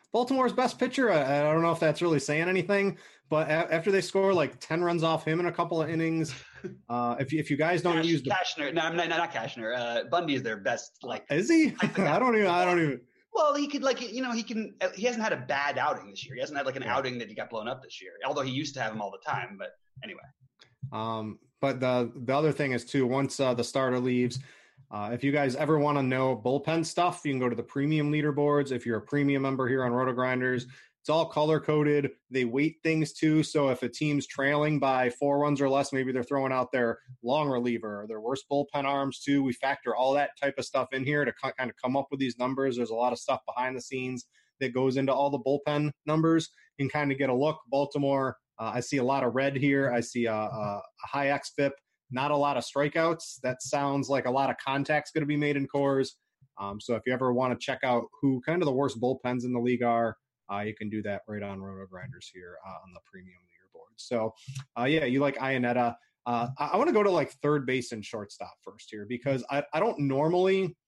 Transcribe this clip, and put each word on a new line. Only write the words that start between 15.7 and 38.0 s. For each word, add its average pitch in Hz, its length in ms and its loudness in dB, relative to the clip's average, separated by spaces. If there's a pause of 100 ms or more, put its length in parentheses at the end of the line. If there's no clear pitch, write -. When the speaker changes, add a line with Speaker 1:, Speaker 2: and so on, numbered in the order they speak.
Speaker 2:
outing 123 320 0
this 98 160 -12
year. 117 100 -14
He 123 60 -6
hasn't 143 160 -4
had, 139 80 -2
like, 131 100 -2
an 131 80 -6
Speaker 1:
Yeah. 117 100 -2
Speaker 2:
outing 127 260 -2
that 110 100 -8
he 104 60 -16
got 113 140 -8
blown 110 200 -6
up 131 120 -8
this - 200 -18
year. 92 100 -18 (140)
Although 143 160 -2
he 131 100 -4
used 139 220 -6
to 131 80 -8
have 110 100 -4
them 110 100 -8
all 101 100 -6
the 98 200 -12
time, 95 260 -6
but 95 120 -10 (340)
anyway. 101 160 -14 (720)
Speaker 1:
Um, 110 480 -6 (200)
but 135 200 0
the, 123 360 2
the 131 200 -2
other 151 160 4
thing 139 200 0
is 120 140 -2
too, 135 220 2
once, 135 320 0
uh, 127 140 2
the 120 100 0
starter 127 360 0
leaves, 123 400 0 (520)
uh, 104 200 -6
if 123 120 -4
you 139 80 2
guys 139 240 2
ever 151 240 2
wanna 143 240 2
know 127 400 0
bullpen 147 420 0
stuff, 175 400 0
you 143 80 0
can 131 60 -2
go 127 100 2
to 120 60 -2
the 117 80 -4
premium 147 480 0
leaderboards. 147 600 2
If 120 140 -4
you're 113 140 0
a - 20 -4
premium 139 400 2
member 135 260 0
here 131 160 2
on 120 80 2
Roto 127 220 2
Grinders, 127 520 0 (360)
it's - 80 -6
all 156 160 4
color 156 340 2
coded. 147 520 2 (180)
They 127 160 0
weight 139 380 0
things 160 300 0
too. 156 300 4
So 143 260 0
if 123 140 -2
a 123 60 -4
team's 143 380 -2
trailing 147 520 0
by 131 300 2
four 143 300 0
runs 147 220 2
or 139 80 4
less, 139 240 2
maybe 131 180 -2
they're 127 120 -2
throwing 135 300 -2
out 127 180 0
their 117 280 0 (240)
long 143 260 2
reliever 113 540 -2